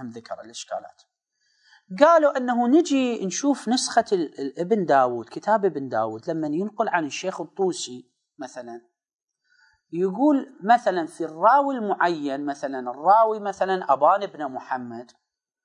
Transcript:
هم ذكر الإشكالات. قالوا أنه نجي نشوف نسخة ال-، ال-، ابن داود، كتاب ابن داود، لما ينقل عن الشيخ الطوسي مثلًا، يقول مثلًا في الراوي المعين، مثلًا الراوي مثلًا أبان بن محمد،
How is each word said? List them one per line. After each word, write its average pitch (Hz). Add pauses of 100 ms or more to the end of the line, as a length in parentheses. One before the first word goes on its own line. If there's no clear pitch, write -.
هم 123
ذكر 113
الإشكالات. - (1000)
قالوا 311
أنه 247
نجي 269
نشوف 262
نسخة 240
ال-، 170
ال-، 139
ابن 185
داود، 127
كتاب 208
ابن 143
داود، 113
لما 160
ينقل 202
عن 170
الشيخ 180
الطوسي 151 (280)
مثلًا، 127 (1120)
يقول 202
مثلًا 196
في 165
الراوي 226
المعين، 165
مثلًا 135
الراوي 208
مثلًا 190
أبان 175
بن 151
محمد، 123 (520)